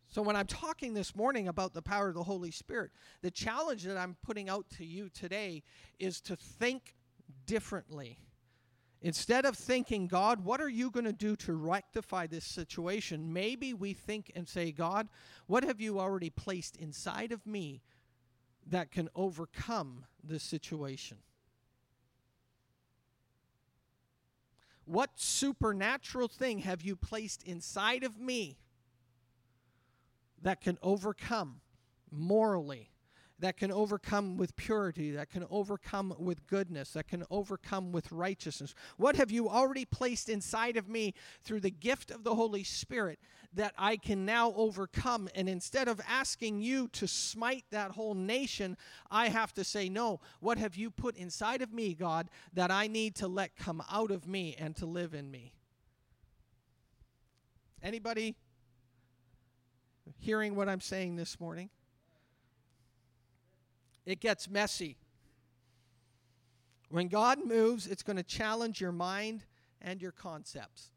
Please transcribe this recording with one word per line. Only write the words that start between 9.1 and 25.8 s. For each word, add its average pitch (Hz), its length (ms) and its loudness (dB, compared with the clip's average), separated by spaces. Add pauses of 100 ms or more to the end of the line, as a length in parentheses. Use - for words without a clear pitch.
of 254 100 4
thinking, 240 520 2
"God, 202 360 6
what 240 160 2
are 302 80 0
you 247 220 0
gonna 226 220 0
do 208 240 2
to - 160 -2
rectify 180 760 0
this 160 180 -6
situation?" 170 880 -4
Maybe 240 400 -2
we 196 220 -4
think - 400 -8
and 175 140 -8
say, 170 240 -2
"God, 180 360 0 (380)
what 233 160 6
have 247 180 0
you 214 200 0
already 185 300 0
placed - 460 -6
inside 170 540 -6
of 226 160 -6
me 175 340 -6 (840)
that 160 240 0
can 165 240 -2
overcome 165 920 -4 (160)
this 151 200 -6
situation?" 139 800 -6 (3500)
What 208 360 2
supernatural 240 1040 2